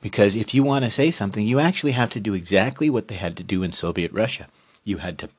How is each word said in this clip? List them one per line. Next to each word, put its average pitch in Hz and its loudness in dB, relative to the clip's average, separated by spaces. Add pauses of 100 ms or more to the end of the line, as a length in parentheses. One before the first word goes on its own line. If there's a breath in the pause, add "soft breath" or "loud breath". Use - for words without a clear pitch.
Because 101 4
if 110 -4
you 135 4
wanna 135 2
say 139 2
something, 104 -2
you 123 2
actually 156 2
have 120 2
to - -8
do 104 -2
exactly 98 0
what 120 -2
they 104 -12
had 87 -6
to 90 -12
do 92 -2
in 90 -2
Soviet 85 -4
Russia. 104 -4 (360 soft breath)
You 101 -4
had 85 -8
to 87 -12